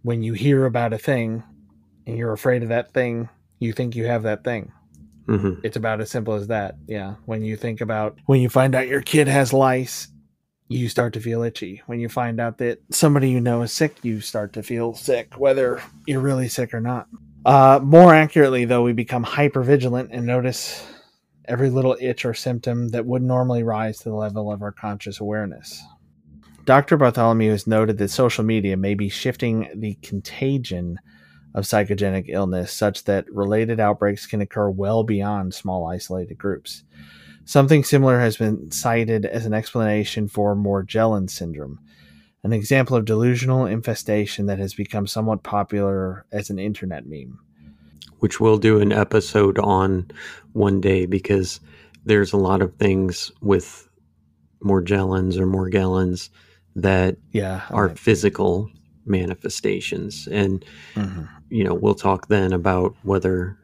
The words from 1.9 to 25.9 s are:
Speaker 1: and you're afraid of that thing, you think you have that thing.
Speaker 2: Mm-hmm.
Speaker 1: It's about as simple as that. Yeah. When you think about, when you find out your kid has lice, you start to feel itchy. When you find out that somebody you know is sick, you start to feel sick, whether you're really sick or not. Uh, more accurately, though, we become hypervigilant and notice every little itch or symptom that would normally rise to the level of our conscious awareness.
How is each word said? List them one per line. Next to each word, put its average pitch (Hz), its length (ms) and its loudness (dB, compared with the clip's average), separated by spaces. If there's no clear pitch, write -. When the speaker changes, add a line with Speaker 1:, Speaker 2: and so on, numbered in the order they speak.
Speaker 1:
and 117 100 -8
you're 117 160 -4
afraid 123 300 0
of 117 60 -6
that 117 240 -2
thing, 117 360 -2
you 117 140 -4
think 120 240 -6
you 117 100 -4
have 117 160 -2
that 107 220 -4
thing. 117 280 -6
Speaker 2:
Mm-hmm. 98 380 0
Speaker 1:
It's 107 120 -6
about 110 240 -4
as 107 100 -8
simple 110 240 -4
as 101 120 -6
that. 104 300 -6
Yeah. 101 300 -10
When 110 160 -6
you 110 140 -6
think 113 240 -8
about, 107 460 -4
when 135 140 4
you 123 80 2
find 131 260 2
out 127 140 -2
your 139 140 -2
kid 147 260 2
has 135 240 2
lice, 127 560 0
you 123 200 -4
start 120 260 -2
to 113 60 -8
feel 117 220 -4
itchy. 107 440 -8
When 120 140 -8
you 117 80 -6
find 117 320 -4
out 117 180 -6
that 120 220 -4
somebody 143 400 4
you 127 100 0
know 120 220 0
is 113 100 -6
sick, 151 300 -2
you 110 180 -4
start 104 340 -8
to 110 80 -10
feel 117 320 -6
sick, 117 420 -4
whether 135 460 0
you're 135 140 -2
really 131 280 -2
sick 120 240 -6
or 117 80 -6
not. 120 280 -6
Uh, 135 380 8
more 165 320 12
accurately, 147 500 4
though, 120 180 4
we 120 100 2
become 120 320 -2
hypervigilant 131 880 0
and 120 140 -6
notice 123 580 -4
every 123 240 0
little 127 300 2
itch 127 240 -4
or 117 100 -2
symptom 120 540 -4
that 113 180 -4
would 123 160 -2
normally 127 420 0
rise 110 340 -4
to - 100 -12
the 110 60 -6
level 107 380 -6
of 101 100 -8
our 104 100 -8
conscious 101 480 -10
awareness. 104 640 -8